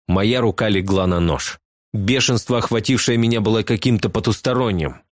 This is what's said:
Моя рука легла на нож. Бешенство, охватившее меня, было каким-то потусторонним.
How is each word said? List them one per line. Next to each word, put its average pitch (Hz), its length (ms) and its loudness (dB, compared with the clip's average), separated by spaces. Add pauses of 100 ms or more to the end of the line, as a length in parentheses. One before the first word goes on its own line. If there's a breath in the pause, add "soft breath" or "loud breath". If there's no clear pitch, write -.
Моя 104 340 2
рука 110 280 0
легла 95 380 0
на 87 120 2
нож. 85 400 -2 (340)
Бешенство, 120 640 0
охватившее 117 600 0
меня, 117 240 2
было 107 220 2
каким-то 113 460 0
потусторонним. 110 920 -2 (100)